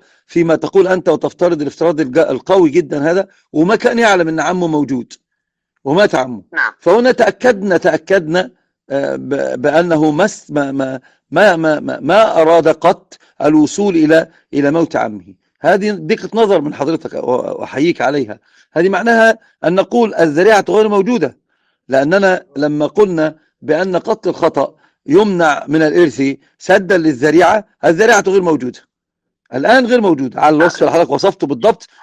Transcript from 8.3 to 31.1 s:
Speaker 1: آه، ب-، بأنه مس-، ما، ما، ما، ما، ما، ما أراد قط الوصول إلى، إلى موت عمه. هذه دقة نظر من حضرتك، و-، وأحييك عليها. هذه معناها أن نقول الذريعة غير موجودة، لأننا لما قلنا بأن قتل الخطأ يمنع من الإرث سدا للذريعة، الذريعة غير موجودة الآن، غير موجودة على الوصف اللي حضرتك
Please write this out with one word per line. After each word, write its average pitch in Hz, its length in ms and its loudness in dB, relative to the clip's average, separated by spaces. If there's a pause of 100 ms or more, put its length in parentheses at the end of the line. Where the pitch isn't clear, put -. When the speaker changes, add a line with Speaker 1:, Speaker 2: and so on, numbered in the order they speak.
Speaker 1:
آه، 139 260 -4
ب-، 131 460 -6
بأنه 156 480 0
مس-، 175 400 -2
ما، 143 220 -4
ما، 131 280 -6 (300)
ما، 180 260 2
ما، 156 240 -2
ما، 131 200 -8
ما 170 420 2
أراد 160 260 4
قط - 500 -2 (240)
الوصول 156 540 0
إلى، 160 340 2 (240)
إلى 143 160 0
موت 160 260 -2
عمه. 107 380 -8 (260)
هذه 196 300 0
دقة 180 440 -6
نظر 202 260 2
من 147 140 -8
حضرتك، 147 400 -6
و-، - 160 -6
وأحييك 127 680 -4
عليها. 123 380 -4 (340)
هذه 175 160 0
معناها 226 500 2 (260)
أن 160 100 0
نقول 208 400 0
الذريعة 175 540 2
غير 214 200 2
موجودة، 202 500 -2 (500)
لأننا 180 580 0 (100)
لما 147 300 -2
قلنا 160 520 0 (240)
بأن 170 340 -2
قتل 185 340 -4
الخطأ 156 440 -2 (320)
يمنع 170 640 2
من 156 140 0
الإرث 156 400 2 (360)
سدا 190 400 0
للذريعة، 160 680 2 (200)
الذريعة 196 420 2
غير 190 160 2
موجودة 135 380 -4 (720)
الآن، 220 320 2
غير 240 140 2
موجودة 139 400 -2
على 151 160 2
الوصف 165 260 0
اللي 139 100 2
حضرتك 160 180 2